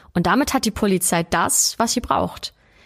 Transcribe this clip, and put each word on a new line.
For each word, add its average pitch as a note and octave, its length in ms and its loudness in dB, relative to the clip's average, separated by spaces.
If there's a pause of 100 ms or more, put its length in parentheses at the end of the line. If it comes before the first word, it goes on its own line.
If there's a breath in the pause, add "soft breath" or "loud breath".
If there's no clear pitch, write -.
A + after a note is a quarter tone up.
(140)
Und F3 140 0
damit A3+ 260 2
hat - 100 0
die A3 80 2
Polizei F3+ 520 0
das, - 540 0
was A#3 140 0
sie - 80 -2
braucht, - 540 -4 (320 soft breath)